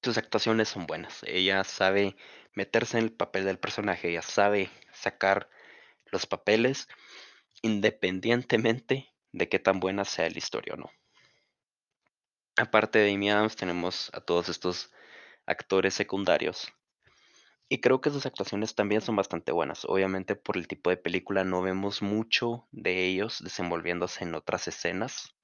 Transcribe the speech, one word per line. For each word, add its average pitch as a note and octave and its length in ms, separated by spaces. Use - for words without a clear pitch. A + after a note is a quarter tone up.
Sus A#2 160
actuaciones A2 520
son - 160
buenas, - 380
ella F#2+ 400
sabe G2 520
meterse A2+ 440
en A2+ 80
el A2 80
papel - 320
del F#2+ 140
personaje, - 500
ella E2 120
sabe G2+ 480
sacar G2 560
los F#2 140
papeles A#2 640
independientemente A2+ 1500
de - 180
qué G2 100
tan F#2+ 200
buena F#2+ 260
sea E2 240
la F2 80
historia - 360
o - 40
no. - 140
Aparte G#2+ 420
de G#2 140
Amy G2+ 160
Adams, G#2+ 260
tenemos F2 580
a - 80
todos F2 280
estos - 420
actores - 480
secundarios. F#2 800
Y B2+ 120
creo C3 200
que D3 100
sus C#3 140
actuaciones G#2 500
también G#2 260
son A2 140
bastante F#2 360
buenas. E2 340
Obviamente, F#2+ 500
por - 220
el F2 100
tipo - 220
de F2+ 80
película, F#2 460
no F#2 180
vemos F#2+ 400
mucho A2+ 680
de F#2 340
ellos F#2+ 380
desenvolviéndose F2 800
en E2 120
otras - 320
escenas F#2 680